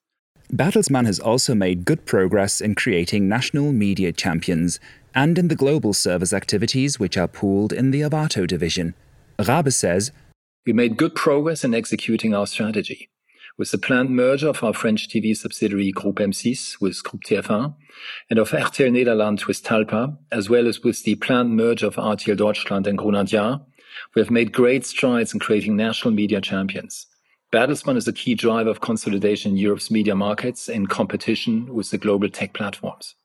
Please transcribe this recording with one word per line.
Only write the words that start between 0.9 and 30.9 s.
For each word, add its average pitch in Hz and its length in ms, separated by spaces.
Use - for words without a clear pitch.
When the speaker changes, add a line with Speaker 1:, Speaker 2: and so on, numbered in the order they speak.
Speaker 1:
has 95 140
also 120 340
made 92 300
good 156 220
progress 98 540
in 104 140
creating 95 540
national 143 440
media 98 400
champions 85 680
and 143 240
in 180 100
the 156 80
global 135 360
service 90 400
activities 113 680
which 95 180
are 87 120
pooled 101 440
in 131 180
the 143 100
Arvato 151 460
division. 85 480
Rabe 135 340
says, 95 380
Speaker 2:
We 120 60
made 113 240
good 160 180
progress 147 500
in 120 100
executing 113 600
our 101 120
strategy. - 640
With 101 120
the 104 80
planned 127 320
merger 131 380
of 127 160
our 107 80
French - 360
T 113 120
V 107 140
subsidiary 101 580
Groupe 98 280
M 101 120
six - 480
with 92 240
Groupe - 200
T 107 120
F 98 140
one 120 240
and 113 80
of 110 160
R 123 160
T - 140
L 127 60
Nederland 110 560
with - 160
Talpa, 113 540
as 101 160
well 120 180
as 110 160
with - 220
the 107 120
planned 120 400
merger 113 300
of 101 120
R 107 180
T - 140
L 98 60
Deutschland 101 500
and 101 120
Gruner 101 260
D 101 120
R, 117 240
we 113 80
have 107 80
made 117 220
great 123 340
strides 120 480
in 104 60
creating 104 360
national 110 380
media 101 260
champions. - 680
Bertelsmann 131 460
is 110 100
a 113 60
key - 220
driver 113 340
of - 140
consolidation 104 720
in 98 40
Europe's 101 340
media 107 240
markets 104 540
in 110 180
competition 113 880